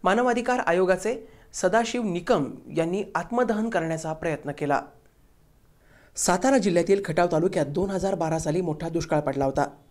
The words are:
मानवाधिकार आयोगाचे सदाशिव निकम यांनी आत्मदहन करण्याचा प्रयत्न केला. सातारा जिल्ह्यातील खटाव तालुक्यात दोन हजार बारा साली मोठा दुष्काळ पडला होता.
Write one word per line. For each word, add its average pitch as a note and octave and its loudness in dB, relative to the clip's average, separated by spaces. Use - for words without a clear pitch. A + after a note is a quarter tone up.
मानवाधिकार A#3+ 2
आयोगाचे F#3 0
सदाशिव A3+ 0
निकम F3 0
यांनी F3 -2
आत्मदहन A3 0
करण्याचा D#3+ -2
प्रयत्न D3+ -4
केला. C#3+ 0
सातारा B3 2
जिल्ह्यातील F#3 4
खटाव F3 2
तालुक्यात E3+ 2
दोन E3 -2
हजार F#3+ -2
बारा D#3+ -2
साली D#3+ -2
मोठा E3 -4
दुष्काळ D#3+ 0
पडला C#3 -2
होता. C3+ 0